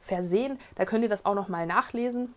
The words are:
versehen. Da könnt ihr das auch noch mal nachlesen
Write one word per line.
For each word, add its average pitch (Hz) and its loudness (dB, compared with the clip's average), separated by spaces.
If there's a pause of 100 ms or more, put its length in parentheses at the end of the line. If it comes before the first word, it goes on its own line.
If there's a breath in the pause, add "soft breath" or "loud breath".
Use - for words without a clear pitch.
versehen. 190 0 (160 loud breath)
Da 190 2
könnt 226 2
ihr 226 2
das 202 0
auch 202 2
noch 196 -2
mal 170 -2
nachlesen 240 -2